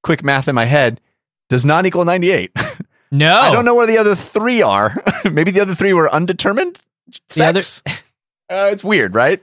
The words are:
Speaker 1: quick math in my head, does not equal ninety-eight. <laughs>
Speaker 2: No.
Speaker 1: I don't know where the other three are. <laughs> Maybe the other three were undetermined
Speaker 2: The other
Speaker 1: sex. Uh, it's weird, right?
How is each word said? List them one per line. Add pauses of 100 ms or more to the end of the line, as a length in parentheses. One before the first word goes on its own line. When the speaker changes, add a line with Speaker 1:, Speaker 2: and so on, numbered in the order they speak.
Speaker 1:
quick
math
in
my
head, (480)
does
not
equal
ninety-eight.
<laughs> (500)
Speaker 2:
No.
Speaker 1:
I
don't
know
where
the
other
three
are. (180)
<laughs>
Maybe
the
other
three
were
undetermined (560)
Speaker 2:
The
other
Speaker 1:
sex. (480)
Uh,
it's
weird,
right?